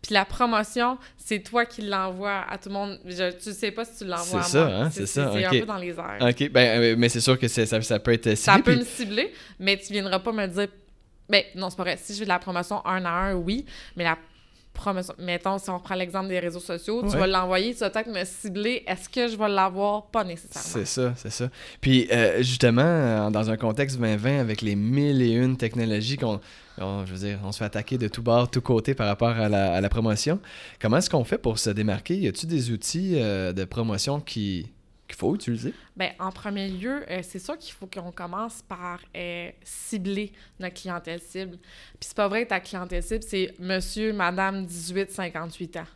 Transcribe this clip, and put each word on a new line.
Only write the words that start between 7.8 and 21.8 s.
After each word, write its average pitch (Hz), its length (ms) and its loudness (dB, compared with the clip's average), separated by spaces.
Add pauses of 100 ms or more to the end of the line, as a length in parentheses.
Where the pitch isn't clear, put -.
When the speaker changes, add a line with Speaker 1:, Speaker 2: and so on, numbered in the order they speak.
Speaker 2:
ça 110 200 0
peut 120 120 4
être 113 220 4
Speaker 1:
Ça 196 220 6
Speaker 2:
ciblé, 269 80 8
Speaker 1:
peut 196 80 6
Speaker 2:
puis 185 80 6
Speaker 1:
me 247 40 -2
cibler, 233 480 -2 (280)
mais 196 180 2
tu 196 140 -12
viendras 190 260 0
pas 226 140 -2
me 214 160 -2
dire, 196 180 0 (600)
ben, 202 160 6 (120)
non, 185 160 -4
c'est - 80 -12
pas 185 60 -2
vrai. 175 140 0
Si - 140 -12
je 202 60 -8
fais 214 60 -4
de 202 40 -4
la 180 100 4
promotion 180 460 -4
un 185 220 0
à - 20 0
un, 185 260 0
oui, 190 300 -2 (320)
mais 175 80 -4
la 165 140 2 (560)
promotion, 185 440 -4
mettons, 180 380 -2
si 190 140 -8
on 180 80 -4
reprend 180 160 -6
l'exemple 185 340 -4
des 185 100 0
réseaux 175 220 -4
sociaux, 185 420 -4
tu 202 120 2
Speaker 2:
Ouais. 151 60 4
Speaker 1:
vas 185 60 6
l'envoyer, 185 460 2
tu - 80 -8
vas 208 80 0
peut-être 220 220 -4
me 185 160 -4
cibler. 208 600 -4
Est-ce 185 220 -6
que 240 200 0
je 226 80 -4
vais 214 120 0
l'avoir ? 202 600 2
Pas 220 140 0
nécessairement. - 460 -8
Speaker 2:
C'est 113 160 -2
ça, 123 320 0
c'est 107 140 -8
ça. 123 180 -4 (320)